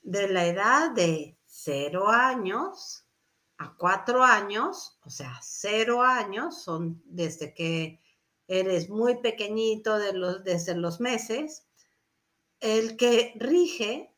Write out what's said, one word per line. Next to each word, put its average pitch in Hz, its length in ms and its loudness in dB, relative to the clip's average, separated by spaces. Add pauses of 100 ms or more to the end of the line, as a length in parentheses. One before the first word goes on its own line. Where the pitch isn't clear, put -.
De 202 260 -2
la 180 200 2
edad 233 440 4
de 165 540 0
cero 151 640 -2
años 247 960 0 (520)
a - 200 -14
cuatro 196 440 2
años, 226 840 2
o - 40 -20
sea, 127 320 -12
cero 226 600 0
años, 247 600 0
son 165 440 -6
desde 165 480 -6
que 165 480 -4 (480)
eres 185 400 0
muy 240 320 0
pequeñito, 220 760 -2
de 202 140 0
los, 185 320 -4
desde 175 320 -2
los 170 240 -4
meses, 247 680 -4 (920)
el 220 380 0
que 240 400 4
rige 269 800 0